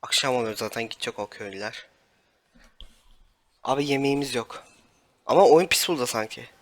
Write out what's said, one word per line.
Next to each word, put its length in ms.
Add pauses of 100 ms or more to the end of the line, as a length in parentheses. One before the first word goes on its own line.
Akşam 340
oluyor 200
zaten, 340
gidecek 300
o 100
köylüler. 580 (1800)
Abi 220
yemeğimiz 500
yok. 280 (640)
Ama 220
oyun 200
pis 220
buldu 180
sanki. 420 (120)